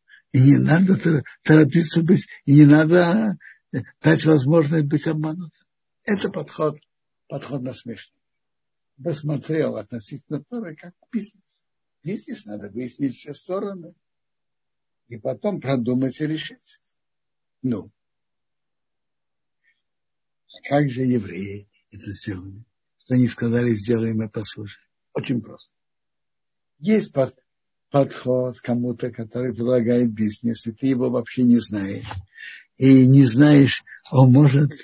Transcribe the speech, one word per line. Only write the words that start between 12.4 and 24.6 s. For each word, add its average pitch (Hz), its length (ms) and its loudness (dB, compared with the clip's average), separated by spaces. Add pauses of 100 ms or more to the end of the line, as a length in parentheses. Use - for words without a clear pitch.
надо 101 240 -16
выяснить 123 480 -10
все 147 160 -18
стороны. 185 600 -12 (1160)
И 117 100 -18
потом 135 420 -8
продумать 127 640 -4
и 147 60 -6
решить. - 520 -12 (800)
Ну. 113 280 -8 (2500)
А - 220 -18
как 143 200 0
же 123 140 -6
евреи 98 640 -6 (240)
это 104 200 -18
сделали? 98 520 -14 (400)
Что 127 120 -4
они 127 120 2
сказали, 120 460 -2
сделаем 110 480 -4
и 110 80 -8
послушаем? - 580 -14 (260)